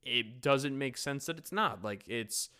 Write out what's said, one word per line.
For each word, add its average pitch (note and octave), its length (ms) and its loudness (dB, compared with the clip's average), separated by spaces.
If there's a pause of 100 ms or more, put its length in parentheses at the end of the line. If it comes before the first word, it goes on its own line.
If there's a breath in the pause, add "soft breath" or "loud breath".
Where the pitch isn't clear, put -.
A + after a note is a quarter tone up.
it A#2+ 400 -2
doesn't C#3 340 4
make C3+ 200 -2
sense C#3 300 -4
that E3 120 -4
it's - 140 -12
not. D3 320 0
Like, G#2 240 -4
it's, A2 520 -2